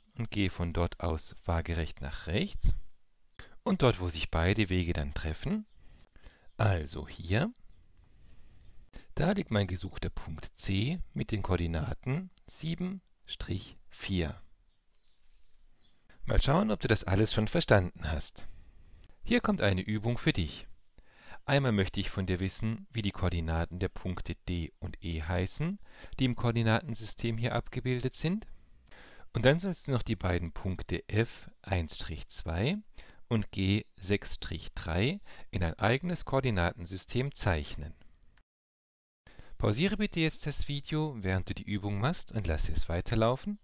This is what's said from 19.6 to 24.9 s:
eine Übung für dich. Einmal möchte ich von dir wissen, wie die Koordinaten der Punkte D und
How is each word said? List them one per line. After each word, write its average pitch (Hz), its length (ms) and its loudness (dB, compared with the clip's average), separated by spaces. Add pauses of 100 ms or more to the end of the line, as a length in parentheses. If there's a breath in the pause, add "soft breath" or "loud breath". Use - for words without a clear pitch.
eine 95 200 4
Übung 107 360 0
für - 140 2
dich. - 360 -4 (800 loud breath)
Einmal 139 260 4
möchte 98 280 2
ich 98 100 -2
von 98 160 -2
dir 90 140 0
wissen, 104 520 -2
wie 113 100 -2
die 101 100 0
Koordinaten 85 680 0
der 92 100 0
Punkte - 460 -4 (120)
D 85 320 -2
und - 240 -10